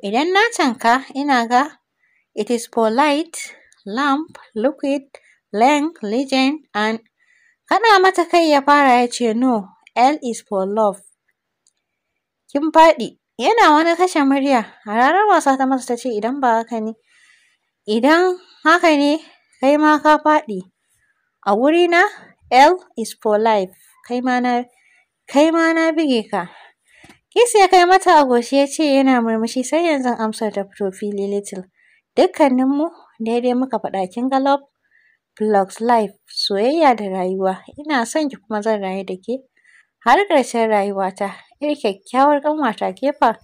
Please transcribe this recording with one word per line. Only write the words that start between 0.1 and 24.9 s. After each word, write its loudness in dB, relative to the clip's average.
na 2
canka, 0
ina 0
ga, 2
it -6
is -4
for -2
light, -2
lamp, -4
liquid, -4
length, 0
legend, -4
and, -4
kaɗa 4
mata 2
kai 0
ya 2
fara 4
ya 0
ce, -4
no, -2
L 2
is -8
for -4
love. -2
Kin -2
faɗi. 4
Yana 2
wani 2
kashe 0
murya, 0
hararar 0
wasa 2
ta -2
masa -2
ta -4
ce, -8
idan -6
ba 0
haka -8
ne, -8
idan 2
haka 4
ne, 0
kai 2
ma 4
ka 4
faɗi. -2
A 2
wurina, 2
L 6
is -10
for 0
life. 0
Kai -6
ma -2
na, -2